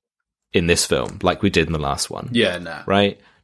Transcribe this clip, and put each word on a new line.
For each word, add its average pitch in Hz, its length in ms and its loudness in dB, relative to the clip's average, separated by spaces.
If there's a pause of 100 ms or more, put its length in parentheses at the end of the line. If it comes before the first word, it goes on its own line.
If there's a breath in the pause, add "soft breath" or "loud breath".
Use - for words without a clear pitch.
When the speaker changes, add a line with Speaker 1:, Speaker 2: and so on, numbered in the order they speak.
(540)
Speaker 1:
in 87 140 4
this 85 180 4
film, 65 360 -2
like 90 200 0
we 101 80 2
did 80 180 2
in 82 60 -2
the 78 60 -2
last 71 300 -4
one. - 220 -10
Speaker 2:
Yeah, 101 280 0
nah. 82 260 -12
Speaker 1:
Right? 101 340 2 (240 soft breath)